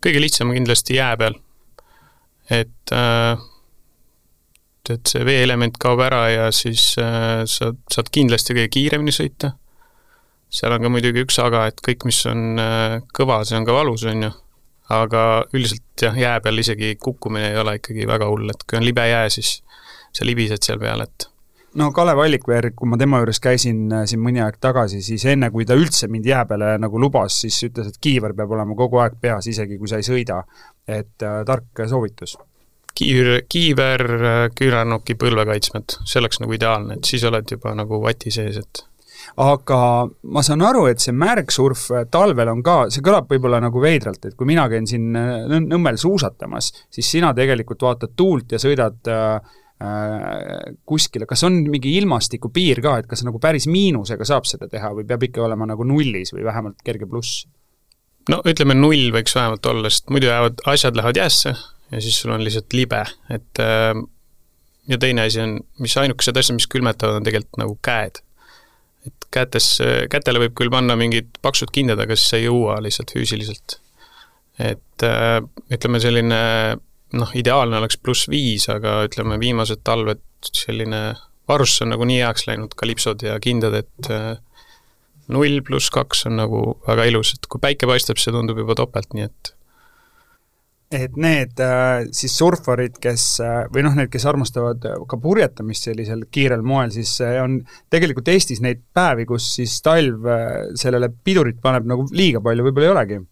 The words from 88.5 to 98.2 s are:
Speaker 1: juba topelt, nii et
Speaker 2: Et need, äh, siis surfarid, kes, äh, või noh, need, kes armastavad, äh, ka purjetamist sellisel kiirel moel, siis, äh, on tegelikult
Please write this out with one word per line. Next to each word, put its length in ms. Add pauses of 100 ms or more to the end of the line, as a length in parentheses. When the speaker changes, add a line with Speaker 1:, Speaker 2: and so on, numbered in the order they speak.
Speaker 1:
juba 160
topelt, 380
nii 160
et 240 (1300)
Speaker 2:
Et 320
need, 400
äh, 460 (100)
siis 220
surfarid, 580
kes, 260 (220)
äh, 240
või 160
noh, 80
need, 160
kes 160
armastavad, 640
äh, 60 (100)
ka 160
purjetamist 640
sellisel 380 (100)
kiirel 320
moel, 300
siis, 160 (100)
äh, 240
on 140 (340)
tegelikult 400